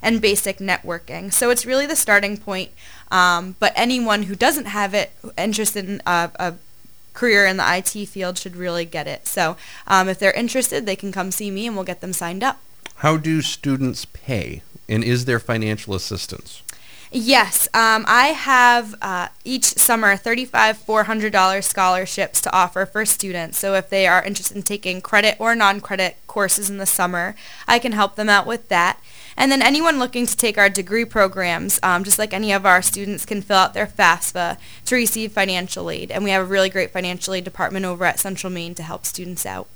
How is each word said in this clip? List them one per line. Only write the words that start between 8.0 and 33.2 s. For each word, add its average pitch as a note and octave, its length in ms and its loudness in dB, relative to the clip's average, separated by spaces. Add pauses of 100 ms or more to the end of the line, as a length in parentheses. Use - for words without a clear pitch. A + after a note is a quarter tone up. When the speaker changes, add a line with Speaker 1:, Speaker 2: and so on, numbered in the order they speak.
Speaker 1:
field F#3 320 -8
should F3+ 180 -12
really F3 300 -4
get D#3+ 220 -8
it. C#3+ 200 -10
So, F3 300 0 (300)
um, F#3+ 200 4
if F#3 120 -2
they're G3 120 4
interested, A#3+ 540 -2
they G3 100 -2
can G3 160 -8
come F#3 200 -6
see G3+ 200 -6
me G3+ 160 -6
and A3+ 80 -6
we'll F#3+ 80 -6
get F#3 160 -8
them F#3 140 -8
signed F3+ 300 -6
up. - 180 -2 (340)
Speaker 2:
How D#3+ 220 2
do D#3+ 240 0
students C3+ 640 -2
pay, F2+ 560 -6 (260)
and A2 160 0
is B2 220 2
there A#2+ 140 2
financial G#2+ 540 -4
assistance? - 680 -8 (500)
Speaker 1:
Yes. A#3 600 2
Um, A3 340 4
I B3 200 6
have, B3 720 4
uh, F#3 280 -6 (140)
each C4 220 -2
summer A3 500 4
thirty-five A3+ 640 0
four G#3+ 280 0
hundred G#3+ 280 -2
dollar F#3+ 300 2
scholarships F#3 800 0
to - 140 -2
offer F#3 300 2
for G#3 180 -4
students. F3 540 -4
So G3 160 0
if F#3+ 160 0
they G3 160 2
are F3+ 180 6
interested G3 320 -6
in G3+ 60 -8
taking F#3 400 -4
credit G#3+ 380 2
or A3+ 160 2
non-credit G3 640 0 (100)
courses G3 420 -2
in G3+ 80 -8
the G3 80 -6
summer, F3+ 500 -2 (320)
I A#3+ 120 6
can A#3+ 140 -2
help G#3 220 0
them G#3 140 -4
out G3+ 160 6
with - 240 -6
that. F3 300 2 (360)
And C4+ 160 2
then C4+ 120 4
anyone D4+ 340 4
looking B3 300 -2
to - 100 -4
take G#3 220 0
our G3+ 100 8
degree G3+ 360 -2
programs, F#3+ 760 0
um, F3+ 220 2
just G3 160 0
like G#3+ 120 -2
any G#3 200 -2
of G3 140 0
our F#3 180 6
students, G3+ 420 -4